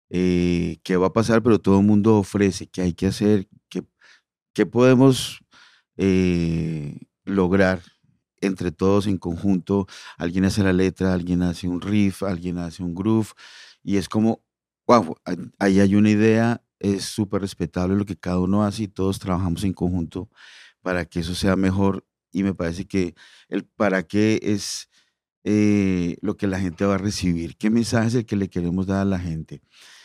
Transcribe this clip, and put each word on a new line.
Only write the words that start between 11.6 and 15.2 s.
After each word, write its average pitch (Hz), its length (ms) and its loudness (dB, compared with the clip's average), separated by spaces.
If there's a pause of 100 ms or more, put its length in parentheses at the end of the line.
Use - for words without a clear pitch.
un 90 120 -6
riff, 101 420 0
alguien 90 360 -6
hace 85 240 -10
un 87 120 -6
groove, 107 340 0 (540)
y 98 140 -2
es 92 120 -2
como, 110 340 -2 (440)
"Guau, 104 380 4